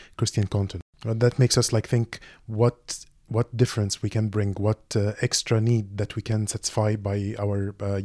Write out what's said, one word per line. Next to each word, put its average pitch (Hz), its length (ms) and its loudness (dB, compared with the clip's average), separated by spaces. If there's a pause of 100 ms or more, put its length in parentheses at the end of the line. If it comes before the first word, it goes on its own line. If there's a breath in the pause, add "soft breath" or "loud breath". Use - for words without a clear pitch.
(180 loud breath)
Christian 107 300 0
content. 98 340 -2 (240)
Uh, 113 140 -2
that 123 200 4
makes 127 180 4
us, 120 160 2
like, 110 160 0
think 117 300 0 (280 loud breath)
what, 113 580 0 (280)
what 113 140 0 (120)
difference 107 440 0
we 104 60 -2
can 110 200 0
bring, 101 300 -2
what, 107 200 0 (160)
uh, 104 160 2 (100)
extra - 380 0
need 113 260 2 (120)
that 104 180 -6
we 110 60 -4
can 107 260 -2
satisfy - 480 -2
by 101 420 -2
our, 101 440 -2
uh, 101 240 -2